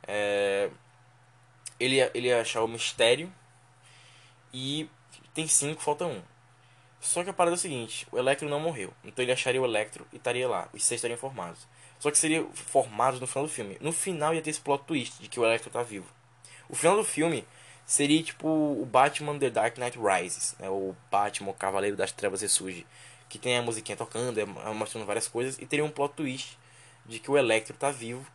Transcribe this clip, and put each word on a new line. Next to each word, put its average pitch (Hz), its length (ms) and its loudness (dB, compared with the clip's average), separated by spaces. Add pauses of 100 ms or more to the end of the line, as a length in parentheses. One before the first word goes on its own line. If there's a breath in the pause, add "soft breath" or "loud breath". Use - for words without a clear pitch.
É... 101 640 0 (1080)
Ele 131 180 2
ia, 127 180 6
ele 123 140 0
ia 123 120 6
achar 113 220 0
o 113 60 6
Mistério 120 640 4 (1200 loud breath)
e 143 340 -4 (460)
tem 160 140 -2
cinco, 151 340 2
falta 151 240 0
um. 113 160 -4 (800 soft breath)
Só - 240 0
que 190 60 -4
a - 20 -8
parada 175 240 4
é - 20 -4
o - 20 -4
seguinte: 127 520 -6
o - 60 0
Electro 139 300 2
não 147 120 -2
morreu, 147 420 -4
então 110 220 -4
ele 123 80 2
acharia 127 280 2
o 131 40 2
Electro 107 480 -2
e - 40 -20
estaria 123 320 -2
lá, 98 240 -2
os 104 120 -4
seis 120 160 2
estariam 117 180 -4
formados. 104 480 -10 (320 loud breath)
Só 147 140 0
que 147 60 2
seriam 160 340 2
formados 127 680 0
no 127 60 -6
final 135 180 -2
do 156 80 -6
filme. 101 280 -8
No 151 120 -2
final 165 400 0
ia 165 80 0
ter 160 100 -4
esse 151 100 -6
plot 139 240 0
twist 135 360 -4
de - 80 -18
que - 100 -8
o 120 60 4
Electro 113 260 2
tá 117 120 -2
vivo. 104 240 -8 (640 loud breath)
O - 80 -8
final 175 200 4
do 214 80 2
filme 151 400 0 (400 loud breath)
seria 147 380 4
tipo - 260 -4
o 147 380 2
Batman 147 500 4
The 135 140 2
Dark 113 280 0
Knight 123 200 -4
Rises, 92 640 0
né? 95 100 -6
O 95 240 -2 (160)
Batman, 101 400 0
o 95 40 -10
Cavaleiro 98 420 -2
das - 160 -2
Trevas 95 280 -2
Ressurge, 95 460 -2 (420 loud breath)
que - 100 -16
tem 123 200 2
a 120 40 0
musiquinha 110 340 -4
tocando, 117 420 -4
é, 107 40 2
é 101 300 -6
mostrando 107 320 -6
várias 101 220 -2
coisas, 131 320 -4
e - 80 -12
teria 147 180 0
um 151 60 -4
plot 143 240 -2
twist 131 420 -6 (480 loud breath)
de 113 140 -14
que - 120 -12
o 139 60 6
Electro 113 400 4
tá 139 140 0
vivo 123 340 -8 (100)